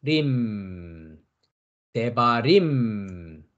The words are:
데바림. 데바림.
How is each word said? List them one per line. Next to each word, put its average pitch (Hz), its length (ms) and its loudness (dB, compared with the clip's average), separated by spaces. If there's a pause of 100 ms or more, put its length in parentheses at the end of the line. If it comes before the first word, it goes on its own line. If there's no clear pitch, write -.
데바림. 98 1120 -2 (760)
데바림. 117 1500 2 (140)